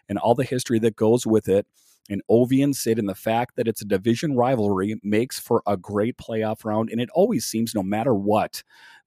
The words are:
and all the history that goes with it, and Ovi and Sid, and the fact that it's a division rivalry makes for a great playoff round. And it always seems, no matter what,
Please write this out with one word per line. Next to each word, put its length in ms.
and 80
all 180
the 100
history 340
that 180
goes 300
with 200
it, 200
and 220
Ovi 340
and 100
Sid, 240
and 80
the 80
fact 420
that 120
it's 140
a 20
division 500
rivalry 680
makes 360
for 280
a 100
great 400
playoff 480
round. 240
And 140
it 100
always 320
seems, 300
no 80
matter 320
what, 480